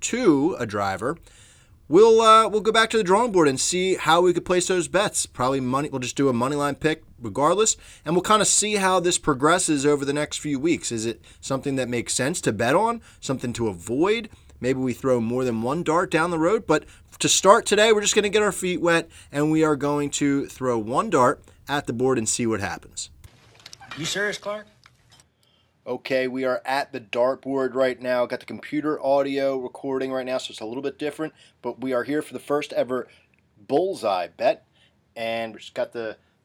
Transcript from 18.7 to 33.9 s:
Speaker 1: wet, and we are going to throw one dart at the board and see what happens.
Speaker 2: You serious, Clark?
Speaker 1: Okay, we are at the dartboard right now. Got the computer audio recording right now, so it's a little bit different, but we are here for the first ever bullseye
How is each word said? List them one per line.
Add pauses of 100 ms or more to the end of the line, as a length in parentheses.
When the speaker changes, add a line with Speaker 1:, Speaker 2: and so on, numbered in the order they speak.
Speaker 1:
wet, (240)
and
we
are
going
to
throw
one
dart (240)
at
the
board
and
see
what
happens. (880)
Speaker 2:
You
serious,
Clark? (1200)
Speaker 1:
Okay,
we
are
at
the
dartboard
right
now.
Got
the
computer
audio
recording
right
now,
so
it's
a
little
bit
different, (300)
but
we
are
here
for
the
first
ever (580)
bullseye